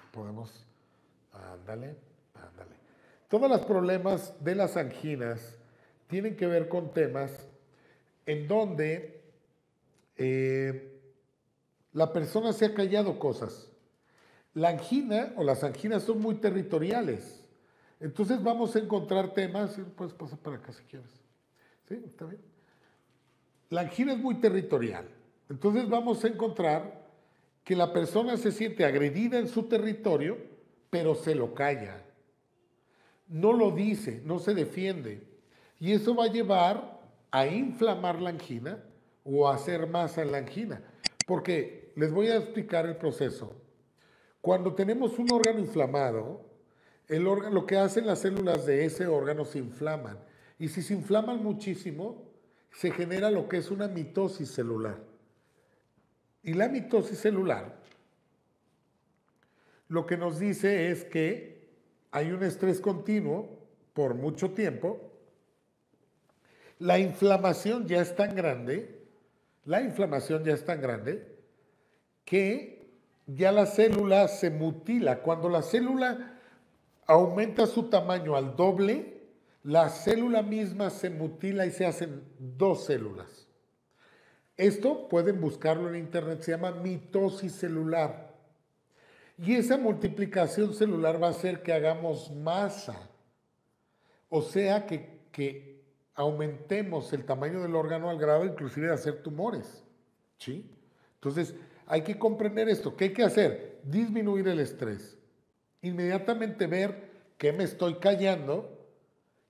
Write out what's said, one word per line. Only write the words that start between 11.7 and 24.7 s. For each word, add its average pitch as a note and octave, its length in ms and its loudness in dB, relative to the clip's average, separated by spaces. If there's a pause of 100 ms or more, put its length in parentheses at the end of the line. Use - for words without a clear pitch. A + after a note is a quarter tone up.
la D#3+ 200 2
persona G#3 400 0
se G#3+ 140 4
ha G#3+ 80 0
callado G3 440 2
cosas. - 520 -4 (840)
La D#3+ 160 4
angina A#3 680 0
o F3+ 80 0
las C#3 200 2
anginas G#3 400 -2
son A3 160 0
muy G#3+ 160 0
territoriales. F#3 1080 -2 (560)
Entonces G3+ 420 -2
vamos A#3 340 0
a - 20 4
encontrar F#3+ 560 -2
temas, G3 380 -2
sí, G3 100 -12 (140)
puedes F3+ 180 -10
pasar D3+ 240 -14
para D3 180 -10
acá A#2 160 -16
si - 120 -20
quieres. B2 260 -20 (800)
¿Sí? A#3+ 180 -10
¿Está - 200 -16
bien? F#3+ 140 -16 (1300)
La E3+ 120 0
angina B3+ 300 -2
es B3 60 -2
muy B3 180 -2
territorial. C#3 720 0 (400)